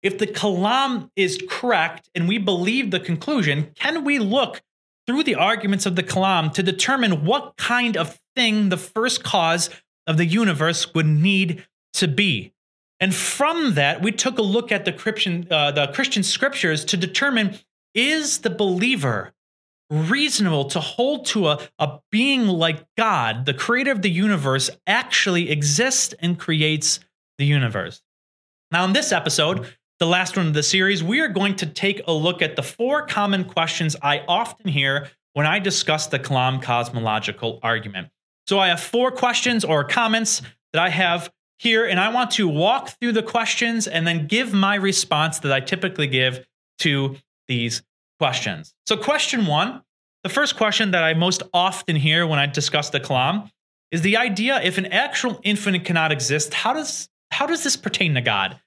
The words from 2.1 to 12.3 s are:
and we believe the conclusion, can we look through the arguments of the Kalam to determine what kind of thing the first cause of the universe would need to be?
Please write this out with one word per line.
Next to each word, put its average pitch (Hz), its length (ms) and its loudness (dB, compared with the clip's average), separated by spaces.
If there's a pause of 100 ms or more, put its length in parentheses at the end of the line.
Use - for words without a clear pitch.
and 170 140 0
we 220 80 2
believe 202 540 0
the 185 100 0
conclusion, 156 720 -2
can 302 300 -2
we 285 140 0
look 220 420 0 (440)
through 269 180 0
the 196 120 2
arguments 196 500 0
of 180 120 0
the 180 60 0
Kalam 180 500 0
to 190 100 0
determine 190 640 0
what 277 320 -2
kind 240 400 0
of 160 200 -4 (200)
thing 214 320 2
the 180 80 0
first 233 440 -2
cause 170 480 2 (380)
of 160 80 2
the 170 100 4
universe 165 680 0
would 160 140 2
need 170 600 2 (280)
to 185 120 2
be? 143 460 0 (480)